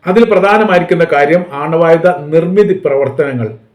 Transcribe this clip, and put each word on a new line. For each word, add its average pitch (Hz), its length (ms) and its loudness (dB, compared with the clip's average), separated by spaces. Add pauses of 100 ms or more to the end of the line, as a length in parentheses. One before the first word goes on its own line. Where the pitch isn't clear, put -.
അതിൽ 208 180 4
പ്രധാനമായിരിക്കുന്ന 185 880 2
കാര്യം 151 400 2
ആണവായുധ 165 560 0
നിർമ്മിതി 170 760 0
പ്രവർത്തനങ്ങൾ 131 720 -4 (200)